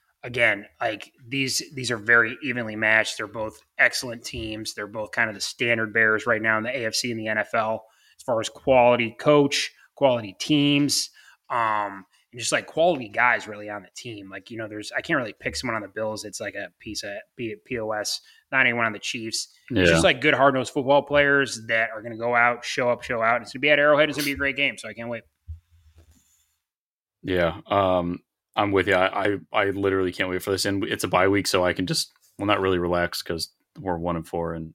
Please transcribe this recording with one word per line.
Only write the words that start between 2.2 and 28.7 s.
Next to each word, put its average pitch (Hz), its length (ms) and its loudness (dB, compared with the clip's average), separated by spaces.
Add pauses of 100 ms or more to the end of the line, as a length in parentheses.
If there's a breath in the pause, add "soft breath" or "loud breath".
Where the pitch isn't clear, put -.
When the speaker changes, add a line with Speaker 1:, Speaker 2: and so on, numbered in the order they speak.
Speaker 1:
evenly 120 320 -6
matched. 110 400 2
They're 110 100 -8
both 110 340 -10 (180)
excellent 120 460 -2
teams. 110 480 -10
They're 104 140 -10
both 107 240 -8
kind 117 180 0
of 104 60 -8
the 98 60 -14
standard 113 520 -2
bearers 110 360 2
right 113 120 2
now 110 180 2
in 110 40 -2
the 120 80 -6
A 127 160 -4
F 110 80 -4
C 123 160 -4
and 113 80 -4
the 110 80 -6
N 107 120 -2
F - 160 -2
L 110 320 -2 (300 soft breath)
as - 60 -20
far 117 160 -2
as 107 100 -4
quality 120 720 4
coach, 143 540 4 (240 soft breath)
quality 117 420 0
teams, 143 720 2 (400 soft breath)
um, 107 540 -2 (260)
and 120 100 -18
just, 110 100 -6
like, 127 160 -2
quality 156 440 0
guys 113 360 2
really 104 220 -12
on 104 140 -8
the - 120 -20
team. 101 360 -14
Like, 95 200 -16
you 113 60 -12
know, 113 100 -8
there's, 107 260 -12
I 139 100 -4
can't 160 160 -2
really 110 160 -6
pick 123 200 -8
someone 120 200 -4
on 107 80 -4
the 98 60 -12
Bills. 107 360 -6
It's 101 160 -12
like 101 140 -10
a 98 140 -10 (100)
piece 107 240 -12
of 104 80 -10 (260)
P-, 110 200 -8 (100)
P 123 120 -8
O 110 120 -6
S, 107 320 -6 (280 soft breath)
not 131 140 4
anyone 120 220 2
on 110 80 0
the 98 40 -12
Chiefs. - 500 -8 (220 soft breath)
It's 117 100 -4
Speaker 2:
Yeah. 90 40 6
Speaker 1:
just, 82 180 6
like, 147 200 4
good, 151 100 4
hard-nosed 131 400 4
football 139 300 4
players 139 640 2
that 113 240 0
are 110 100 -10
gonna 113 160 -10
go 120 180 -2
out, 120 300 2
show 127 240 -2
up, 117 140 0
show 120 200 -4
out. 117 200 2
It's - 100 -16
gonna 131 80 -12
be 143 100 2
at 143 80 6
Arrowhead. 147 300 6
It's 139 80 -6
gonna 147 80 -2
be 143 80 -2
a 135 40 -8
great 139 200 -2
game, 135 220 -2
so 113 100 -14
I 107 60 -14
can't 117 160 -10
wait. 113 140 -8 (2000)
Speaker 2:
Yeah, 87 440 0
um, 92 540 2 (360)
I'm 101 160 0